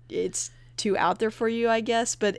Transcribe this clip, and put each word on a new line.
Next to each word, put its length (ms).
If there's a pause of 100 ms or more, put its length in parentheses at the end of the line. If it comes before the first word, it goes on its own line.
it's 420 (240)
too 220
out 220
there 120
for 160
you, 220
I 120
guess. 340
But 240